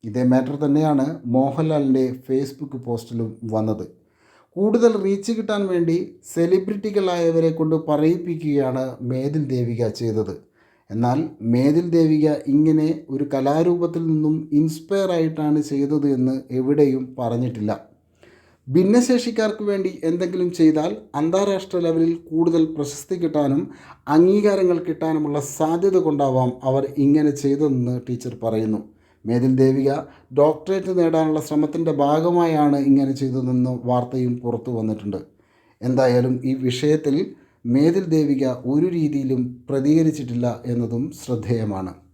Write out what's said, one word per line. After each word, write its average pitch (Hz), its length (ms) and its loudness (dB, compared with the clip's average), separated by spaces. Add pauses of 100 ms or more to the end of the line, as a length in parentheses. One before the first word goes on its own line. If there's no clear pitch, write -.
ഇതേ 117 260 -4
മാറ്റർ 131 260 2
തന്നെയാണ് 147 480 2 (300)
മോഹൻലാലിൻ്റെ 139 680 0 (240)
Facebook 135 460 -4 (120)
പോസ്റ്റിലും 117 440 -6 (240)
വന്നത്. 107 320 -2 (720)
കൂടുതൽ 220 360 2 (100)
റീച്ച് 196 300 -2
കിട്ടാൻ 214 340 -4
വേണ്ടി 170 300 0 (360)
സെലിബ്രിറ്റികളായവരെ 180 1200 0
കൊണ്ട് 160 240 0 (100)
പറയിപ്പിക്കുകയാണ് 151 960 0 (180)
മേതിൽ 135 460 -2
ദേവിക 120 400 -2
ചെയ്തത്. 107 460 -2 (560)
എന്നാൽ 117 280 0 (340)
മേതിൽ 147 380 2
ദേവിക 156 380 4 (180)
ഇങ്ങനെ 151 420 4 (220)
ഒരു 135 140 -2 (100)
കലാരൂപത്തിൽ 165 720 0
നിന്നും 156 280 0 (180)
ഇൻസ്പയർ 185 600 0
ആയിട്ടാണ് 156 500 0
ചെയ്തത് 143 440 0 (100)
എന്ന് 127 180 0 (160)
എവിടെയും 131 520 2 (120)
പറഞ്ഞിട്ടില്ല. 117 580 -2 (960)
ഭിന്നശേഷിക്കാർക്ക് 214 960 2
വേണ്ടി 196 260 -2 (140)
എന്തെങ്കിലും 175 480 -2
ചെയ്താൽ 156 380 4 (240)
അന്താരാഷ്ട്ര 185 640 -2
ലെവലിൽ 165 380 0
കൂടുതൽ 165 480 0
പ്രശസ്തി 156 520 -6
കിട്ടാനും 151 460 0 (460)
അംഗീകാരങ്ങൾ 185 680 4
കിട്ടാനുമുള്ള 156 640 -2
സാധ്യത 175 580 0
കൊണ്ടാവാം 139 520 2 (140)
അവർ 135 200 2 (140)
ഇങ്ങനെ 147 320 4
ചെയ്തതെന്ന് 139 640 0 (140)
ടീച്ചർ 117 340 -6
പറയുന്നു. 110 380 0 (440)
മേതിൽ 120 320 2
ദേവിക 135 340 4 (420)
ഡോക്ടറേറ്റ് 180 680 0
നേടാനുള്ള 160 420 2
ശ്രമത്തിൻ്റെ 151 520 -2
ഭാഗമായാണ് 151 840 2 (120)
ഇങ്ങനെ 135 220 4
ചെയ്തതെന്ന് 127 600 0 (120)
വാർത്തയും 123 540 0
പുറത്തു 120 320 -6
വന്നിട്ടുണ്ട്. 110 500 -4 (600)
എന്തായാലും 123 640 2
ഈ 131 100 0
വിഷയത്തിൽ 139 640 0 (480)
മേതിൽ 160 460 2
ദേവിക 143 340 2 (220)
ഒരു 151 240 2
രീതിയിലും 139 520 -2 (240)
പ്രതികരിച്ചിട്ടില്ല 139 800 0 (200)
എന്നതും 120 460 -2
ശ്രദ്ധേയമാണ്. 107 800 -4 (220)